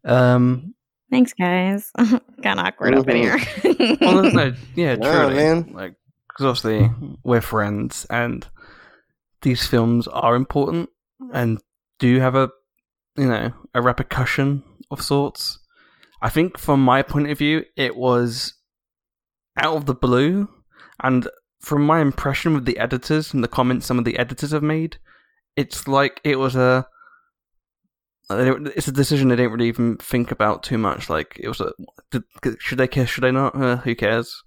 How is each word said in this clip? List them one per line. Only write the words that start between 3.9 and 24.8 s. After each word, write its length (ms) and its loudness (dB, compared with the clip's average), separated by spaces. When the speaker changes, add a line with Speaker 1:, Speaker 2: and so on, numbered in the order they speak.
Speaker 2:
<laughs> 40 -2
Speaker 1:
Well, 200 6
there's 120 4
no, 200 2
yeah, 200 2
Speaker 3:
No, 160 0
Speaker 1:
truly. 240 2
Speaker 3:
man. 380 2
Speaker 1:
Like, 220 -14
'Cause 240 0
obviously 260 2
we're 200 2
friends, 680 -4
and 380 -4
these 260 0
films 400 2
are 280 0
important 540 -2
and 260 -2
do 220 4
have 120 2
a, 160 2
you 100 0
know, 240 -2
a 80 0
repercussion 840 -2
of 120 -12
sorts. 580 -4
I 80 -2
think 280 0
from 240 2
my 200 4
point 280 -2
of 80 -4
view, 280 0
it 220 -4
was 560 0
out 180 0
of 100 -4
the 80 -2
blue, 540 2
and 240 0
from 260 0
my 140 4
impression 540 0
with 100 0
the 160 -2
editors 540 -4
and 100 0
the 60 -4
comments 360 0
some 140 0
of 60 -2
the 120 -2
editors 340 -4
have 120 -2
made, 320 -2